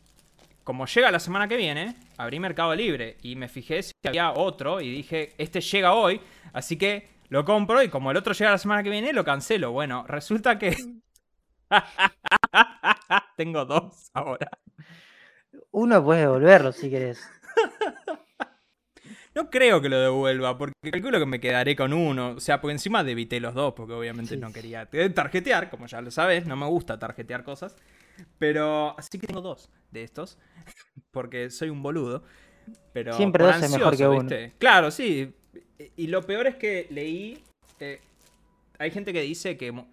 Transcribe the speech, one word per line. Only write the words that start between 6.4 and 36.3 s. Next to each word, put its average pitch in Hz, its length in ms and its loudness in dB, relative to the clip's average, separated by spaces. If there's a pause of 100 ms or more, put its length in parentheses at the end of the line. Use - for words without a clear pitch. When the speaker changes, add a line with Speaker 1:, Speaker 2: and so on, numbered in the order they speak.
Speaker 1:
así 156 240 -6
que 202 320 -2 (200)
lo 143 160 0
compro 214 380 4
y 226 60 2
como 135 220 -4
el 147 60 0
otro 202 180 0
llega 208 180 2
la 196 60 2
semana 208 240 0
que 202 80 -4
viene, 220 220 -4
lo 214 120 0
cancelo". 143 480 -2
Bueno, 127 340 -4
resulta 214 520 0
que 190 180 0 (920)
<laughs> - 1700 2
tengo 160 280 -4
dos 165 500 -2
ahora. 135 360 -6 (1200)
Speaker 2:
Uno 214 320 6
puedes 160 180 6
devolverlo 139 500 8
si 139 180 -8
querés. 127 300 -4 (360)
Speaker 1:
<laughs> - 600 -2 (1160)
No 302 140 -4
creo 240 320 6
que 139 80 -2
lo 131 100 2
devuelva, 131 600 2
porque 143 160 -6 (160)
calculo 202 280 -2
que 151 60 2
me 131 160 -4
quedaré 127 340 0
con 135 200 0
uno. 135 380 -2
O 123 80 -14
sea, 143 200 0
porque 147 120 -4
encima 196 300 -2
debité 120 380 -4
los 120 140 -8
dos, 135 180 -2
porque 113 220 -14
obviamente 117 400 -10
Speaker 2:
Sí. 135 60 -8
Speaker 1:
no 113 120 -14
quería, 113 400 -14
eh, 170 160 2
tarjetear, 180 640 -2
como 120 160 -16
ya 120 160 -12
lo 123 80 -14
sabes, 175 360 0
no 139 80 -6
me 143 120 -4
gusta 147 320 -4
tarjetear 120 440 -10
cosas. 139 320 -14 (640)
Pero, 151 600 0
así - 200 -16
que 190 80 -10
tengo 185 140 -8
dos 180 300 -12 (200)
de 117 120 -14
estos, 147 360 -14 (280)
<laughs> - 460 -20
porque 123 360 -8
soy 160 220 -8
un 143 120 -10
boludo. 143 420 -4 (680)
Pero 117 220 -6
Speaker 2:
Siempre 180 300 4
Speaker 1:
por 180 100 8
Speaker 2:
dos 170 100 0
es 143 60 2
mejor 143 240 4
Speaker 1:
ansioso, - 20 0 (160)
Speaker 2:
que 135 60 4
uno. 131 100 -2
Speaker 1:
¿viste? 120 300 -8
Claro, 185 320 6
sí. 156 440 -4 (440)
Y, - 260 -12
y - 40 -6
lo 185 180 0
peor 214 200 -2